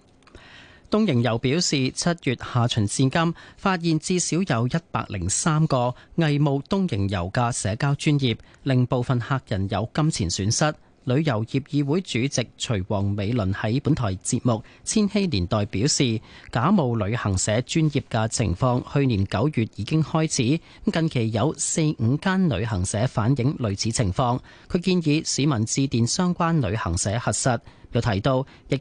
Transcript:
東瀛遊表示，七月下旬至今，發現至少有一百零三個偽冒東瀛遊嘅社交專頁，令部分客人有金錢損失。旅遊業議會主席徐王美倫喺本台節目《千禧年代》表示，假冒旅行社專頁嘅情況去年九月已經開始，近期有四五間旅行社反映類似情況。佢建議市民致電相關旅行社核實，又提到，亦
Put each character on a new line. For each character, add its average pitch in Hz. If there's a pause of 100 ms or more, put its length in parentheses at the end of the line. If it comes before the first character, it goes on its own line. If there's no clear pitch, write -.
(920)
東 214
瀛 131
遊 117
表 135
示， 135
七 - (140)
月 123
下 -
旬 107
至 127
今， 170 (240)
發 190
現 165
至 185
少 -
有 123
一 123 (180)
百 117
零 92
三 156
個 123 (220)
偽 147
冒 143
東 196
瀛 98
遊 92
嘅 120
社 107
交 143
專 147
頁， 120 (260)
令 127
部 123
分 123
客 127
人 98
有 104
金 156
錢 90
損 98
失。 151 (320)
旅 127
遊 113
業 135
議 143
會 156
主 -
席 131 (100)
徐 101
王 98
美 101
倫 95
喺 113
本 -
台 107
節 -
目 127 (300)
《千 208
禧 196
年 98
代》 110 (100)
表 101
示， 123 (320)
假 131
冒 139
旅 107
行 101
社 107
專 156
頁 135
嘅 110
情 92
況 127 (100)
去 143
年 101
九 110
月 113
已 101
經 156
開 160
始， 139 (320)
近 165
期 113
有 117
四 - (180)
五 120
間 185
旅 101
行 104
社 107
反 117
映 131
類 104
似 110
情 101
況。 123 (320)
佢 190
建 180
議 156
市 -
民 127
致 -
電 123
相 180
關 165
旅 92
行 87
社 101
核 -
實， 123 (360)
又 123
提 101
到， 131 (220)
亦 139